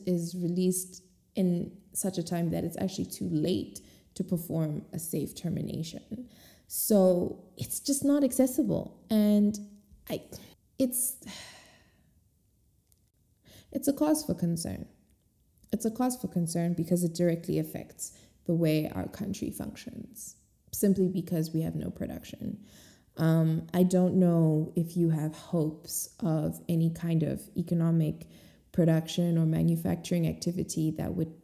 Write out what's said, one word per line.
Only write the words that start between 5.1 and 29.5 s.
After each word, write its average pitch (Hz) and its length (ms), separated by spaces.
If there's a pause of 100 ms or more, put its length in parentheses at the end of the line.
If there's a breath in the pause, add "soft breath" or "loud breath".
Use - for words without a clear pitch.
termination. - 920 (400 loud breath)
So 185 760 (160)
it's - 220
just 277 240
not 285 180
accessible. 254 880
And 208 480 (500)
I, - 140 (560 loud breath)
it's, - 380 (2500 loud breath)
it's 277 160
a 277 40
cause 302 320
for 185 100
concern. 170 520 (880)
It's 214 120
a 220 60
cause 247 260
for - 120
concern 170 460
because 175 280
it 165 120
directly 170 440
affects - 540 (340 soft breath)
the 170 80
way 156 400
our - 120
country - 440
functions, - 840 (380)
simply 190 340
because 165 460
we 160 80
have 160 160
no 151 140
production. - 680 (600 loud breath)
Um, 160 560
I 180 100
don't 180 300
know 165 600
if 165 220
you 170 140
have 156 260
hopes - 720 (120)
of 160 380 (100)
any 165 220
kind 165 320
of 139 200 (140)
economic 165 680 (460 loud breath)
production 165 640
or 165 80
manufacturing 165 800